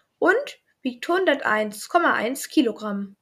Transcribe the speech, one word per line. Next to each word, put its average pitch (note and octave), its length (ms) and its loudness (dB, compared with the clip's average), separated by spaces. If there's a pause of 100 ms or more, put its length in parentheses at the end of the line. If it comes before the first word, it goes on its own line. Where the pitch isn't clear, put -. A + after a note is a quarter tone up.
(200)
und A4 400 0 (240)
wiegt B3 260 -6
hunderteins C#4 800 0
Komma E4+ 240 2
eins B3 380 -4
Kilogramm. G#3 720 -2